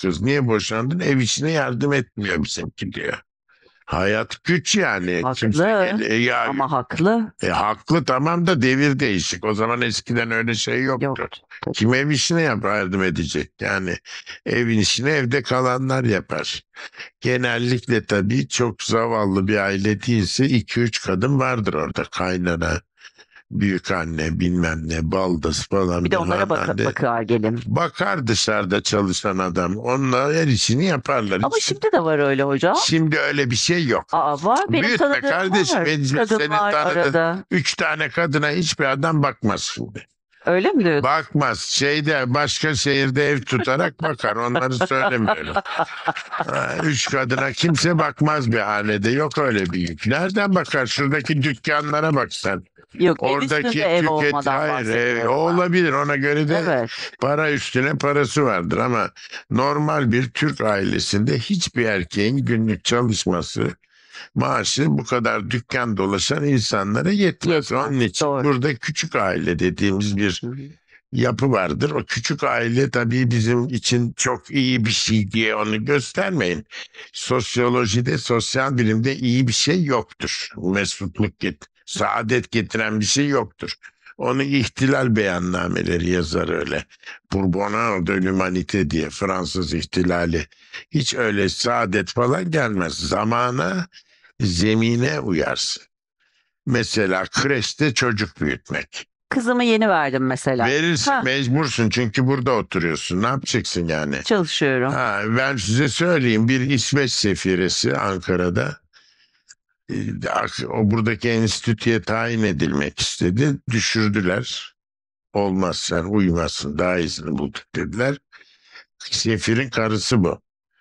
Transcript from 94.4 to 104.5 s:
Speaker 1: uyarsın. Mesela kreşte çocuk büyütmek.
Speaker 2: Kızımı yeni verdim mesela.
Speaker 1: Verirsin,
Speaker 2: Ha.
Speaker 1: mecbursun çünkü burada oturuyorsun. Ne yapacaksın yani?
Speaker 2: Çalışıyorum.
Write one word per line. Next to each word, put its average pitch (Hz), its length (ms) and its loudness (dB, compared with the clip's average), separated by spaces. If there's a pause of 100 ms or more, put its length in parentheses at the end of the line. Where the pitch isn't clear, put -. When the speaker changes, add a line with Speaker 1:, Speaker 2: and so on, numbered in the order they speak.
Speaker 1:
uyarsın. 85 640 -4 (800)
Mesela 104 640 0
kreşte 139 640 0
çocuk 110 480 -2
büyütmek. 71 640 -6 (220)
Speaker 2:
Kızımı 247 340 0
yeni 220 260 4
verdim 139 380 2
mesela. 127 400 0
Speaker 1:
Verirsin, 156 440 2
Speaker 2:
Ha. 262 100 2
Speaker 1:
mecbursun 131 680 0
çünkü 123 380 0
burada 135 240 0
oturuyorsun. 87 680 -2
Ne 113 60 2
yapacaksın 120 600 -2
yani? 76 360 -2
Speaker 2:
Çalışıyorum. 139 680 0